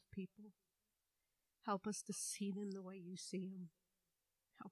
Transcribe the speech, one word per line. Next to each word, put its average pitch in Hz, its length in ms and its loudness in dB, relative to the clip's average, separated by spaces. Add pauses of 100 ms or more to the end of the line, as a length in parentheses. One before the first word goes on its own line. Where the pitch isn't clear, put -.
(140)
people. 202 380 -4 (1120)
Help 202 200 6
us 214 180 2
to 202 100 -2
see - 360 0
them 202 220 0
the 190 100 -2
way 185 140 -6
you 180 220 -6
see 185 280 0
them. 185 240 -4 (920)
Help 196 100 -8